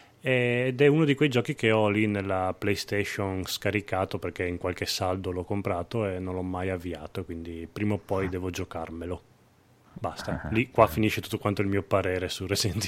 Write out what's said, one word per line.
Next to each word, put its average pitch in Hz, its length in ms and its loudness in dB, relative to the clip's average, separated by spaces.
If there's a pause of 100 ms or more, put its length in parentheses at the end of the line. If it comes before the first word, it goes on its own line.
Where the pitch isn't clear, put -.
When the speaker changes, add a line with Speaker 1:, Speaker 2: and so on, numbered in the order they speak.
(200)
Speaker 1:
Ed 123 600 2
è 147 80 8
uno 156 160 6
di 143 100 4
quei 151 140 4
giochi 123 260 2
che 113 160 2
ho 110 180 6
lì 107 200 4
nella 95 500 0
PlayStation 101 880 -2
scaricato 95 720 -2
perché 92 280 -4
in 90 120 -2
qualche 90 280 -4
saldo 92 440 -2
l'ho 90 140 -4
comprato 101 640 -2
e 92 100 -4
non 92 160 -4
l'ho 92 80 -4
mai 92 280 -4
avviato, 87 540 -6
quindi 82 480 -10
prima 104 220 0
o 101 40 -2
poi 95 280 -2
Speaker 2:
Ah. - 20 -2
Speaker 1:
devo 92 220 -6
giocarmelo. 85 720 -8 (680)
Basta, - 500 -6
Speaker 2:
<laughs> 78 60 -6
Speaker 1:
lì, 110 240 2
qua 113 160 8
finisce 107 320 0
tutto - 180 -4
quanto 104 240 0
il 98 60 0
mio 98 160 0
parere 92 440 0
su 95 180 -6
Resident 98 420 0